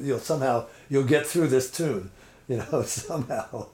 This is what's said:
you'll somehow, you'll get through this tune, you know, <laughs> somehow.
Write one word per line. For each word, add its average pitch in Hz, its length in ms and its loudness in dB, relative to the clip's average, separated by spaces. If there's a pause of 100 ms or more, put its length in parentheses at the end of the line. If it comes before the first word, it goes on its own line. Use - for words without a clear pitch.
you'll 131 160 0
somehow, 131 460 0 (240)
you'll 139 160 2
get 143 200 4
through 165 220 2
this 131 240 2
tune, 113 400 -4 (380)
you 127 80 0
know, 120 240 -2
<laughs> 107 40 -4
somehow. 123 880 -6